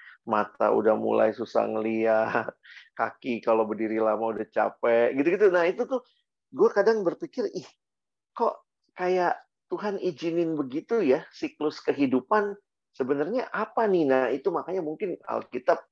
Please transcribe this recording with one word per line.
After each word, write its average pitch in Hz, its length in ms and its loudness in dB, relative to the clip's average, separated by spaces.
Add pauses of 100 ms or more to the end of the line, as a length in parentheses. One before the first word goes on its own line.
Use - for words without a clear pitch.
(300)
mata 107 400 0
udah 110 240 4
mulai 110 400 0
susah 110 320 -2
ngeliat, 110 880 -2 (200)
<laughs> - 260 -14
kaki 117 420 -4
kalau 113 240 2
berdiri 110 320 -4
lama 110 320 0
udah 107 160 -6
capek, 117 720 2
gitu-gitu. 175 320 4
Nah, 175 160 2
itu 185 240 -2
tuh 254 160 -4 (480)
gue - 160 4
kadang 208 320 2
berpikir, 185 480 -4
"Ih, 170 160 -10 (640)
kok - 320 -2 (320)
kayak 180 480 0 (280)
Tuhan 196 280 -6
izinin 165 560 -2
begitu 151 480 -4
ya 147 320 2
siklus 151 480 -6
kehidupan?" 143 720 0 (400)
Sebenarnya 147 560 -2
apa 220 400 -2
nih? 170 160 2
Nah, 131 240 4
itu 143 240 -2
makanya 165 320 -4
mungkin 160 400 -8
Alkitab, - 640 -4